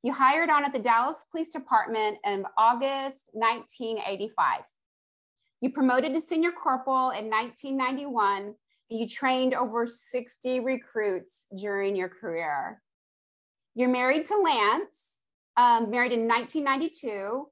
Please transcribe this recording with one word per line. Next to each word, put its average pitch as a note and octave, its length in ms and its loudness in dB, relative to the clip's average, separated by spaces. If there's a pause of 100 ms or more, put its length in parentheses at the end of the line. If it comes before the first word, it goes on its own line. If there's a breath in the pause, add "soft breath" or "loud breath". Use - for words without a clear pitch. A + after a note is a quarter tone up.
You C4 100 0
hired D4 380 4
on D4 140 4
at C#4 80 -2
the B3+ 80 -2
Dallas A#3+ 500 2
Police D#4+ 200 -6
Department G4+ 720 0
in G3 220 -2 (100)
August C4+ 760 0
nineteen A3+ 720 -2
eighty-five. G3 580 -2 (960)
You A#3+ 100 0
promoted C4 440 2
to E4 60 0
senior E4 300 0
corporal C4 600 -2
in A3 200 -6
nineteen B3 460 -4
ninety-one, B3 760 -2 (360)
and A3+ 80 -6
you A#3 80 -2
trained B3+ 480 2
over A#3 320 0
sixty B3 720 -6
recruits A3+ 880 -4 (100)
during G3 380 -2
your F#3 140 -2
career. E3 760 -6 (920)
You're B3+ 140 2
married B3+ 360 2
to G#4 120 0
Lance, C4+ 840 0 (360)
um, A#3 320 6
married A#3+ 220 0
in A3+ 160 0
nineteen B3 380 0
ninety-two. C4+ 880 -4